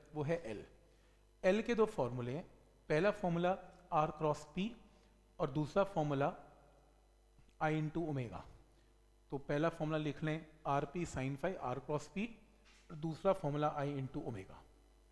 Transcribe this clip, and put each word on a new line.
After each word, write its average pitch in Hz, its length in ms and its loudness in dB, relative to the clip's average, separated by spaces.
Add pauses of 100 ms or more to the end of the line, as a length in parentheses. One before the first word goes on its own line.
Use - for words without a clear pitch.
(140)
वो 151 100 -4
है 165 220 0
एल। 110 180 -6 (800)
एल 196 180 6
के 226 140 0
दो 220 100 6
फॉर्मूले 123 460 0
हैं, 156 120 -4 (460)
पहला 165 220 4
फॉर्मूला 175 460 2 (380)
R 156 220 6
क्रॉस 151 300 0 (100)
P 196 120 0 (680)
और 143 120 2
दूसरा 151 320 2
फॉर्मूला 151 500 2 (1300)
I 156 100 4
into 156 320 0
omega। 123 360 -4 (880)
तो 147 60 -4
पहला 147 320 0
फॉर्मूला 156 280 -2
लिख 156 260 -4
लें 160 220 -2 (220)
आरपी 147 380 0
sin 135 320 -4
phi, 180 140 -2 (140)
R 127 140 -2
क्रॉस 147 380 -4
P, 214 100 -2 (640)
और 170 60 -12
दूसरा 160 380 2
फॉर्मूला 151 440 0
I 143 140 -2
into 139 320 -4
omega। 104 320 -8 (560)